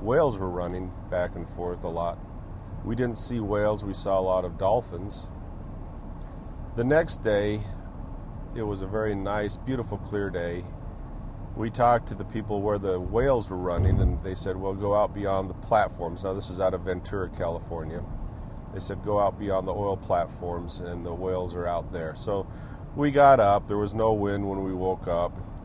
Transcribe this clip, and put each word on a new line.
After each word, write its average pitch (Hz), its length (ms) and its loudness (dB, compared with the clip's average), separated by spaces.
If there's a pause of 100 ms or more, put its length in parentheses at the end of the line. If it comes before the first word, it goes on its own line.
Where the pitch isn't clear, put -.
Whales 127 360 4
were 95 140 -2
running 90 400 -2 (180)
back 90 280 0
and 82 120 -8
forth 87 360 -4
a 90 40 -2
lot. 85 300 -2 (640)
We 113 120 -2
didn't 120 220 0
see 123 200 -2
whales. 104 460 2
We 98 100 -4
saw 95 240 2
a - 20 4
lot 92 240 2
of 82 140 -6
dolphins. 98 680 0 (1500)
The 113 80 2
next 156 400 4
day, 107 380 4 (960)
it 117 60 -2
was 101 200 -2
a 95 60 -4
very 107 260 2
nice, 101 420 -2
beautiful, 117 420 -4
clear 101 300 -2
day. 87 360 -4 (880)
We 113 160 -2
talked 120 380 6
to 101 80 -6
the 98 80 -4
people 107 360 -2
where 104 180 2
the 95 200 0
whales 113 500 2
were 95 80 -4
running, 90 440 4
and - 200 4
they 95 140 -4
said, 92 220 -2
"Well, 95 180 -2
go 101 200 2
out 98 200 4
beyond 98 340 0
the 87 60 -6
platforms." 90 720 2
Now, 95 80 0
this 95 180 -4
is 90 80 -6
out 92 160 4
of 87 60 -2
Ventura, 90 480 -4
California. 82 760 -4 (720)
They 95 60 -8
said, 95 240 -6
"Go 104 160 2
out 98 180 2
beyond 95 300 0
the 92 40 0
oil 101 240 -2
platforms, 87 840 -2
and 87 260 -6
the 85 80 -6
whales 90 400 -2
are 87 140 -2
out 85 240 -4
there." 82 240 -6
So 101 300 -2 (500)
we 147 140 2
got 139 280 10
up. 101 300 6
There 104 100 0
was 104 160 0
no 110 180 4
wind 101 360 0
when 95 160 -2
we 95 100 -2
woke 92 320 0
up, 87 260 0 (320)